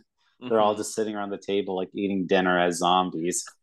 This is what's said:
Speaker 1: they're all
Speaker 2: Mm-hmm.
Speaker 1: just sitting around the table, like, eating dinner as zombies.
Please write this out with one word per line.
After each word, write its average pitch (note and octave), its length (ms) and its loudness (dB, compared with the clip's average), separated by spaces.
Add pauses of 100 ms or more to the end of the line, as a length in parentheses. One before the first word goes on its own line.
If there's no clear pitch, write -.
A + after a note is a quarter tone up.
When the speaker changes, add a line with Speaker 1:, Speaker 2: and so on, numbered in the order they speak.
(400)
Speaker 1:
they're A#2 200 0
all G#2+ 120 4
Speaker 2:
Mm-hmm. G#2 80 -4
Speaker 1:
just - 140 -6
sitting G#2+ 220 -2
around G2+ 140 -6
the F#2+ 80 -6
table, G2 380 -2
like, F#2 180 -6
eating G2 320 -2
dinner F#2 320 4
as F2 200 2
zombies. F2 640 0 (180)